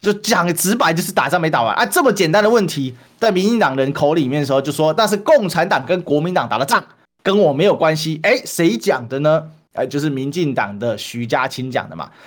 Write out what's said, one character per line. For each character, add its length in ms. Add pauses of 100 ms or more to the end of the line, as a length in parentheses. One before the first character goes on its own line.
就 120
讲 400
直 220
白 180
就 100
是 80
打 200
仗 100
没 80
打 140
完 120
啊。 120
这 160
么 100
简 180
单 120
的 80
问 160
题， 280 (240)
在 120
民 140
进 140
党 180
人 160
口 220
里 120
面 140
的 60
时 60
候 80
就 120
说 240
，“那 100
是 120
共 300
产 200
党 160
跟 180
国 180
民 140
党 140
打 100
的 60
仗， 180 (400)
跟 160
我 140
没 120
有 120
关 180
系。” 300
哎， 200
谁 320
讲 320
的 120
呢？ 320 (220)
哎， 120
就 140
是 100
民 220
进 200
党 240
的 220
徐 260
家 220
清 240
讲 180
的 60
嘛。 160 (160)